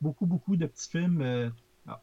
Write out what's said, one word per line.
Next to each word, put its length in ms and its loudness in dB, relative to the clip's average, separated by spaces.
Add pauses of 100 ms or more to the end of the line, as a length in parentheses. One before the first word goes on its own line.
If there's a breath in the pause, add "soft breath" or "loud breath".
beaucoup, 240 -2
beaucoup 300 2
de 100 2
petits 240 -8
films, 320 2
euh, 280 0 (540)